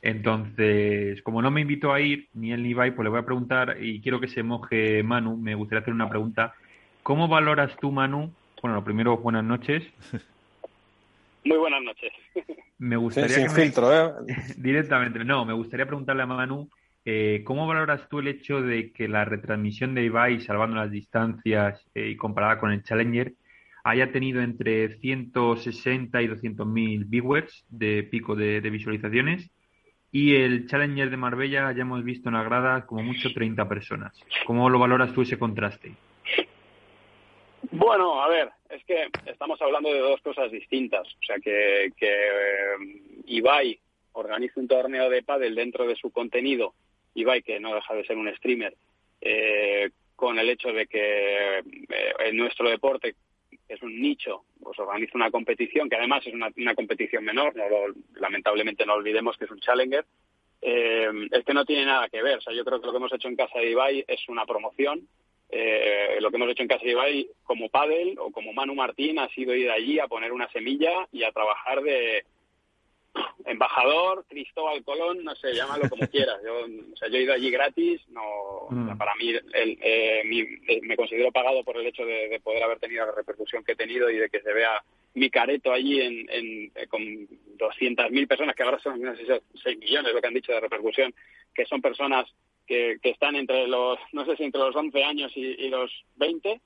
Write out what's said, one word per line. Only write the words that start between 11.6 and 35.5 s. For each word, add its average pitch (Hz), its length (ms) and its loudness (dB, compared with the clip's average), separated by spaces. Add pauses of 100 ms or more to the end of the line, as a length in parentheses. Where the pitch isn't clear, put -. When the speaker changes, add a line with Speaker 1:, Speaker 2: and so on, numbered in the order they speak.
Speaker 2:
noches. 117 280 -12 (240)
<laughs> 180 80 -6 (360)
Speaker 1:
Me 120 160 -2
gustaría 117 340 0
Speaker 3:
Sí, 131 60 4
sin 135 120 6
Speaker 1:
que 156 60 -2
me 160 80 6
Speaker 3:
filtro, 127 320 6
¿eh? 160 200 6 (220)
Speaker 1:
<laughs> 131 220 -8
Directamente, 131 680 2
no, 131 180 2
me 113 80 -4
gustaría 113 340 -2
preguntarle 135 380 -2
a - 20 0
Manu, 127 440 -4 (340)
eh, 107 420 0
¿cómo 147 220 -2
valoras 156 420 0
tú 147 100 -4
el 139 100 -2
hecho 139 320 -4
de 117 320 -2
que 110 160 -4
la 104 160 2
retransmisión 107 680 -2
de 123 100 2
Ibai, 117 360 4
salvando 110 380 0
las 107 120 -2
distancias, 107 1040 0
eh, 110 140 -4
y 107 80 -6
comparada 107 420 2
con 107 140 0
el 104 120 0
Challenger, 117 500 0 (500)
haya 127 300 4
tenido 131 280 0
entre 110 580 0
ciento 123 580 0
sesenta 123 640 -2
y 117 60 2
doscientos 110 400 -6
mil 110 360 0
viewers 123 680 0
de 107 340 0
pico 107 340 -4
de, 107 240 0
de 110 80 -4
visualizaciones? 110 840 -2 (600)
Y 143 260 6
el 123 300 4
Challenger 143 420 0
de 131 80 -4
Marbella, 135 560 -2
ya 123 80 -4
hemos 127 220 -4
visto 123 260 -4
en 117 60 0
la 110 80 2
grada 127 420 2
como 110 180 -6
mucho 123 300 -2
treinta 110 340 0
personas. 101 500 -6 (280)
¿Cómo 123 240 4
lo 127 100 8
valoras 123 340 6
tú 127 100 4
ese 123 140 0
contraste? 107 540 -4 (1800)